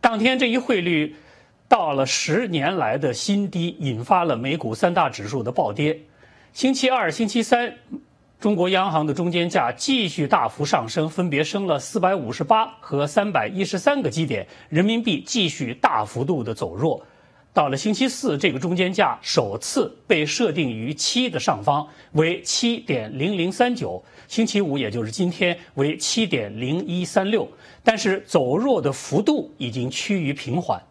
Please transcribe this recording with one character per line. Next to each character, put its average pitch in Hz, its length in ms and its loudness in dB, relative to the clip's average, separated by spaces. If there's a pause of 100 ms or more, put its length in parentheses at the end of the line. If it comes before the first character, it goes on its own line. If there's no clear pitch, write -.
当 226 160 2
天 247 220 2
这 254 100 2
一 233 80 2
汇 247 240 0
率 156 340 0 (520)
到 170 260 4
了 135 140 2
十 202 400 0
年 165 280 0
来 127 220 0
的 160 160 0
新 202 340 0
低， 170 320 -4
引 123 240 -4
发 180 200 4
了 151 120 2
美 135 220 -2
股 113 160 -4
三 175 180 2
大 165 200 2
指 101 160 -10
数 120 160 -4
的 120 80 -4
暴 127 200 0
跌。 147 280 0 (540)
星 262 200 2
期 262 160 2
二、 226 220 2
星 220 160 -2
期 226 160 0
三， 240 280 2 (680)
中 214 160 2
国 180 140 2
央 190 220 2
行 156 140 2
的 147 80 -2
中 175 180 -2
间 170 160 0
价 165 240 0
继 240 360 0
续 151 200 -2
大 135 220 4
幅 147 160 -4
上 123 240 0
升， 156 180 0
分 180 220 -2
别 143 140 2
升 196 240 -2
了 151 100 2
四 135 220 -4
百 185 160 2
五 120 180 -4
十 - 100 -4
八 220 220 2 (160)
和 143 240 -2
三 202 260 0
百 117 160 0
一 185 160 -2
十 202 140 -4
三 285 240 2
个 160 80 0
基 156 160 -2
点， 107 200 -4 (220)
人 160 160 2
民 226 180 2
币 214 240 0
继 208 220 0
续 123 280 -4
大 123 280 2
幅 117 220 -4
度 147 180 -2
的 107 120 -4
走 87 200 -6
弱。 139 300 -2 (480)
到 151 160 4
了 135 80 -2
星 214 160 0
期 240 160 2
四， 214 260 -2
这 151 160 0
个 131 60 -4
中 170 180 -2
间 180 160 0
价 175 300 2
首 107 380 0
次 - 360 -2 (120)
被 156 180 4
设 185 260 0
定 143 200 0
于 113 200 -4
七 247 380 0
的 156 100 -4
上 113 240 0
方， 147 240 2 (260)
为 160 280 2
七 233 380 0
点 127 380 -4
零 185 200 -2
零 175 140 0
三 247 220 2
九。 98 300 -6 (240)
星 - 160 0
期 208 160 0
五， 156 160 0
也 123 140 0
就 110 160 -4
是 110 60 -8
今 180 180 0
天， 175 260 0 (200)
为 143 200 2
七 220 300 0
点 110 340 -4
零 143 280 -2
一 180 180 -2
三 190 240 0
六。 202 180 0 (360)
但 226 120 6
是 190 300 0
走 139 320 2
弱 233 240 2
的 135 100 0
幅 139 300 -2
度 294 380 0
已 127 100 -4
经 120 180 -4
趋 190 320 -2
于 143 140 -2
平 135 260 -4
缓。 104 320 -4